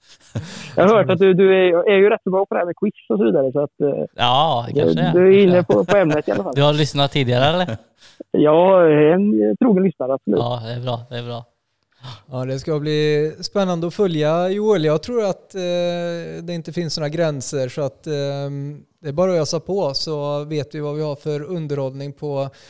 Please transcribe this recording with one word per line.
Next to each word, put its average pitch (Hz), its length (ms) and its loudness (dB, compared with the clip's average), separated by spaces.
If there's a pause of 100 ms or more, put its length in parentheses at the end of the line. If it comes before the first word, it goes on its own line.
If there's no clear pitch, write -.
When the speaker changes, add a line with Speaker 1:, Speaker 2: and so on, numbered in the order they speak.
(760)
Speaker 1:
Jag 175 100 4
har 220 80 6
hört 190 140 4
att 185 100 2
du, 190 140 6
du 190 220 6
är, 180 340 2
är 196 80 4
ju 202 120 6
rätt 220 140 0
så 190 80 -2
bra 190 140 0
på - 80 -8
det 214 60 -2
här 180 60 0
med 175 100 -6
quiz 214 180 -2 (160)
och 220 80 0
så 196 60 2
vidare, 156 280 2
så 143 80 -2
att, - 220 -6
eh, 139 240 -2 (100)
Speaker 2:
Ja, 123 520 0
det 117 60 -10
Speaker 1:
du, 139 60 0
Speaker 2:
kanske 165 220 2
är. 175 120 0
Speaker 1:
du 185 220 6
är 202 120 6
inne 180 160 4
på, 196 220 2
på 202 120 2
ämnet 156 300 2
i - 40 -2
alla 202 120 -2
fall. 165 120 -6
Speaker 2:
Du 143 80 2
har 147 100 4
lyssnat 143 380 0
tidigare, 127 340 0
eller? 160 320 -2 (540)
Speaker 1:
Ja, 175 580 4
en, 180 540 4
eh, 208 120 2
trogen 190 280 2
lyssnare, 135 300 -2
absolut. - 260 -2
Speaker 2:
Ja, 120 260 -4
det 117 80 -8
är 120 80 -8
bra, 123 180 -4 (100)
det 123 80 -12
är 120 60 -10
bra. 117 220 -12 (840)
Speaker 3:
Ja, 127 140 -6
det 131 140 -4
ska 151 200 -4
bli 151 520 0 (100)
spännande 180 460 -2
att 165 60 -6
följa, 170 560 0
Joel. 202 360 0
Jag 156 180 0
tror 240 200 -4
att, - 320 -6
eh, 175 880 -6
det 175 100 -8
inte 165 180 -10
finns 165 260 -6
några 151 120 -4
gränser, 147 580 -2
så 139 140 -8
att, - 260 -8
ehm, 139 720 -6 (240)
det 151 80 -8
är 139 40 -8
bara 180 180 0
att 170 100 2
ösa 156 180 -4
på, 185 340 -4
så 147 500 -6
vet 147 320 -8
vi 156 40 -8
vad 147 160 -6
vi 151 80 -6
har 147 120 -6
för 147 360 -8
underhållning 139 600 -6
på, 139 360 -6 (200)